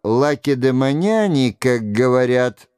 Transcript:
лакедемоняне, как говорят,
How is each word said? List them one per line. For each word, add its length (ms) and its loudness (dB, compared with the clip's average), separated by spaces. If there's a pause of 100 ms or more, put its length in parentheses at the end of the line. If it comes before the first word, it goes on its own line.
лакедемоняне, 1500 0
как 400 -2
говорят, 840 0